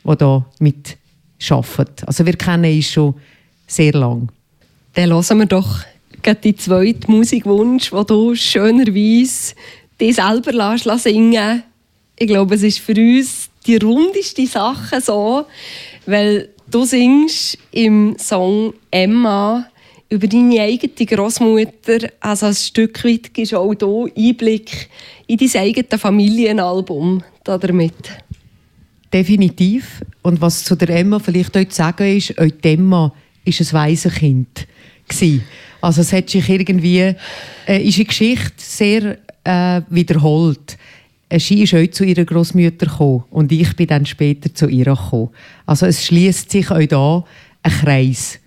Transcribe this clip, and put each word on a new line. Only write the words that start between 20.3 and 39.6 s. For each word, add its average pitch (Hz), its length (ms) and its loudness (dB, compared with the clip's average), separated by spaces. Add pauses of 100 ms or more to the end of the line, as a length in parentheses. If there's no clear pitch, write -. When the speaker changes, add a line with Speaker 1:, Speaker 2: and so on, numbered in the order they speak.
Speaker 2:
eigene 233 460 -2
Grossmutter, 220 1000 0 (100)
also 208 280 -4
ein 202 80 0
Stück - 500 -2
weit 233 280 -2
gibst 220 220 -6
auch 196 200 0
du 208 420 -2
Einblick 220 720 -2 (400)
in 226 80 0
dein 214 260 0
eigenes 220 380 -2
Familienalbum 190 1200 0 (220)
da 190 120 -4
damit. 180 380 0 (1160)
Speaker 1:
Definitiv. 190 880 0 (200)
Und 175 180 0
was 170 240 -2
zu - 100 0
der 170 160 -2
Emma 185 300 0
vielleicht 180 360 -2
auch 190 80 2
zu 190 100 -14
sagen 190 420 0
ist, - 220 -4
auch 165 80 2
die 156 220 -2
Emma 170 440 2 (320)
ist - 160 -2
ein 165 120 -2
Waisenkind 151 920 -2 (420)
gsi. 151 340 0 (380)
Also 170 220 0
es 160 100 0
hat 185 160 -2
sich 190 200 -2
irgendwie, 185 680 0 (520)
äh, 202 160 0
ist 185 160 0
die 214 60 2
Geschichte - 520 -2
sehr, 208 600 -2 (280)
äh, 180 440 0